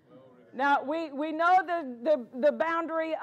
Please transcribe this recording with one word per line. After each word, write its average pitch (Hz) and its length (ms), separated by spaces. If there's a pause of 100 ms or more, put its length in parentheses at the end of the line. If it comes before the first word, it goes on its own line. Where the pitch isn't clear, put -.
(540)
Now, 277 300
we, 311 280
we 302 200
know 339 240 (100)
the, 302 380
the, 277 220 (220)
the 294 40
boundary 320 720